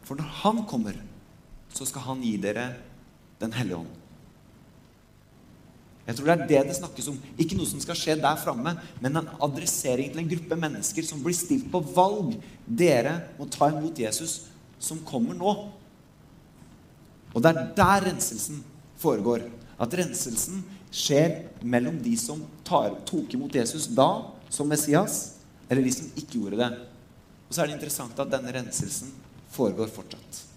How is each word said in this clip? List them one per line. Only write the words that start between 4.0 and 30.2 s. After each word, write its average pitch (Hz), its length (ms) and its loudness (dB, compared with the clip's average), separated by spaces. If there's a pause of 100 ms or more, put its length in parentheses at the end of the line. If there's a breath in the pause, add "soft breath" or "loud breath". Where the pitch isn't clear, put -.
Jeg 117 140 -6
tror 143 100 2
det 165 60 10
er - 120 -2
det 147 220 8
det - 80 -4
snakkes - 320 -8
om. 135 80 -6 (240 loud breath)
Ikke 165 160 2
noe 160 100 0
som 143 140 -4
skal 170 160 -4
skje 156 240 2
der 151 160 4
framme, 151 380 -2 (260 loud breath)
men 139 180 2
en 165 120 -6 (120)
adressering 147 720 0
til 156 80 -4
en 165 80 0
gruppe 170 320 -2
mennesker 151 460 -2
som 147 180 -6
blir 175 100 2
stilt - 380 0
på 180 80 2 (140)
valg. 185 420 4 (260 loud breath)
Dere 139 540 4 (220)
må 143 120 -8
ta 147 220 4
imot 156 260 -4
Jesus 117 460 -4 (340)
som 156 280 -6
kommer 135 280 0
nå. 185 200 2 (1800)
Og 117 80 2
det 160 100 10
er 160 240 0
der 190 360 6
renselsen 143 500 -4 (400)
foregår. 117 460 2 (340 loud breath)
At 120 160 -2
renselsen 175 640 -2 (340 loud breath)
skjer - 460 4 (240)
mellom 123 380 2
de 117 160 2
som 151 240 -6 (200)
tar, 123 300 2 (140)
tok - 280 -4
imot 139 220 -2
Jesus 123 340 0
da, 131 180 8 (400)
som 147 200 0
Messias, 151 680 2 (320)
eller 131 160 4
de 127 80 4
som 143 240 -6
ikke 143 240 -6
gjorde 101 220 -2
det. 120 100 2 (760)
Og - 100 -10
så 170 80 0
er 147 60 0
det 147 100 -8
interessant 143 420 -6
at 139 100 -2
denne 127 240 -2
renselsen - 560 -6 (400)
foregår 107 400 0
fortsatt. - 540 -16 (120)